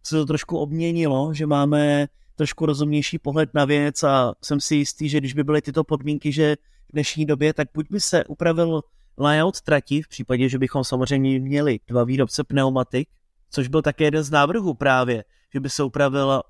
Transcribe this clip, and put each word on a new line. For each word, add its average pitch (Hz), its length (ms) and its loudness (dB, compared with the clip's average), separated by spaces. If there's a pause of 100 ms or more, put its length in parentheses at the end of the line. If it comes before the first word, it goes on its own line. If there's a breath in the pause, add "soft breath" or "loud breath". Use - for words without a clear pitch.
se 156 140 -4
to 156 100 2
trošku 156 320 -4
obměnilo, 156 760 -2
že 151 120 -4
máme 147 600 2 (300)
trošku 156 300 -2
rozumnější 147 520 0
pohled 147 360 -2
na 147 100 4
věc 147 400 0
a 135 380 2
jsem 143 180 -2
si - 140 -2
jistý, 147 340 -2
že 147 100 0
když 135 160 -4
by 147 100 0
byly 151 180 0
tyto 147 220 -2
podmínky, 147 480 -4
že 151 240 2 (320)
v - 40 -20
dnešní 151 340 -2
době, 151 280 2
tak 151 200 -2
buď 151 160 -4
by 202 100 -4
se - 240 0
upravil 165 580 0 (360)
layout 151 420 2
trati, 147 420 0
v - 60 -14
případě, 127 400 -2
že 127 100 -2
bychom 131 260 -2
samozřejmě 135 560 0
měli 139 460 0
dva 120 180 0
výrobce 131 400 0
pneumatik, 135 640 0 (420)
což 131 180 -4
byl 151 140 0
také 151 220 0
jeden 151 180 2
z 143 80 -6
návrhů 156 440 2
právě, 127 500 2 (280)
že 135 80 -4
by 135 100 -8
se - 120 -4
upravila 135 680 0